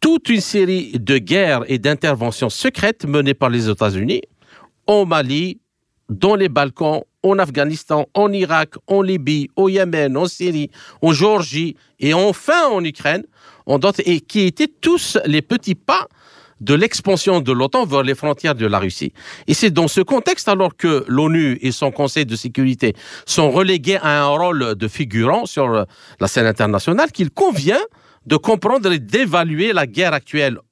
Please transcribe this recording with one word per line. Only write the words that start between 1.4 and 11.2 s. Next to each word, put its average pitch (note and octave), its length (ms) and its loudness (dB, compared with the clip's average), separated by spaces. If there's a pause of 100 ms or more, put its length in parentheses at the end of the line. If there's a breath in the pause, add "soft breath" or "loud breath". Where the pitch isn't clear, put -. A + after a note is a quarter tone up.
et C3 120 -2
d'interventions B2 720 -2
secrètes G#3 540 -2
menées C#3+ 300 0
par B2+ 160 0
les A#2 180 0
États-Unis G#2 540 -2 (640 soft breath)
au G#3 180 4
Mali, D#3 560 -2 (500)
dans F3+ 240 2
les F#3+ 160 2
Balkans, D3 500 0 (220)
en G3 160 2
Afghanistan, D3+ 720 -2
en G3+ 180 2
Irak, E3 440 -2 (120)
en G3 140 2
Libye, D3+ 560 -2
au F#3+ 140 4
Yémen, E3 480 0
en F3 80 0
Syrie, E3 440 -4 (300 loud breath)
en A#2 140 4
Géorgie E3 640 0 (220 soft breath)